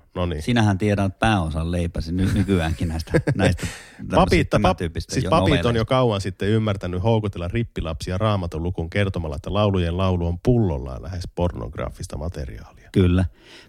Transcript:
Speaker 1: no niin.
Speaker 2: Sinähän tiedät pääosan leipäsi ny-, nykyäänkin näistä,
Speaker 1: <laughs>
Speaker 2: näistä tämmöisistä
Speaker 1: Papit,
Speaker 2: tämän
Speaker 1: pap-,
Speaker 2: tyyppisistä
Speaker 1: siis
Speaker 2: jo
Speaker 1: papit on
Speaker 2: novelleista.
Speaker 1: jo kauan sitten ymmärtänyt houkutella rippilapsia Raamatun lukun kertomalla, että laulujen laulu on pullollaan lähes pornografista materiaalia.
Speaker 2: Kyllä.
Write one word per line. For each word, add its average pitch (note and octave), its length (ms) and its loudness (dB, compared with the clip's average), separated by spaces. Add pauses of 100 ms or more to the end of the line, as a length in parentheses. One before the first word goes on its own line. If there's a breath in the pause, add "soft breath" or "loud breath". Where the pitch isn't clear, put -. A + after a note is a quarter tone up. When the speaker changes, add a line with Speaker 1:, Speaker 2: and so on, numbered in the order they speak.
(160)
Speaker 1:
no F2+ 100 0
niin. E2 160 -4
Speaker 2:
Sinähän G#2+ 360 2
tiedät G2+ 420 0
pääosan E2+ 520 0
leipäsi E2+ 400 -2
ny-, F#2 220 2
nykyäänkin F2 540 2
näistä, D#2+ 240 -6
Speaker 1:
<laughs> D#3+ 80 2 (160)
Speaker 2:
näistä F2+ 320 2 (300 loud breath)
tämmöisistä - 180 -6
Speaker 1:
Papit, E3+ 340 4
Speaker 2:
tämän F3 220 2
Speaker 1:
pap-, F3+ 60 -2
Speaker 2:
tyyppisistä D#2+ 360 -6
Speaker 1:
siis B2+ 100 0
Speaker 2:
jo - 60 -4
Speaker 1:
papit F3 140 4
on F#3+ 140 4
Speaker 2:
novelleista. A#2 200 2
Speaker 1:
jo A2 80 2
kauan A#2+ 360 2
sitten G2 280 -4
ymmärtänyt G2 540 0
houkutella G#2 440 0
rippilapsia F2+ 680 -4
Raamatun F2+ 460 -2
lukun E2+ 260 -4
kertomalla, F2+ 460 -2
että D#2+ 180 -8
laulujen F#2+ 440 2
laulu F#2 300 0
on E2+ 160 -2
pullollaan D2 600 0
lähes F2 200 -10 (120)
pornografista - 840 -6
materiaalia. C#2+ 720 -10
Speaker 2:
Kyllä. F2+ 340 4 (440 loud breath)